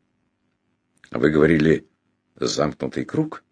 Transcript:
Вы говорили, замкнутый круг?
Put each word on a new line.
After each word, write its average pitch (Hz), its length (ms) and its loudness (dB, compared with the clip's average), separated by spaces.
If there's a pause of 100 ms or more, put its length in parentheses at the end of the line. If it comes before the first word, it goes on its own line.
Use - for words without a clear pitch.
(1120)
Вы 62 180 0
говорили, 78 560 2 (500)
замкнутый 67 680 -6
круг? - 480 -6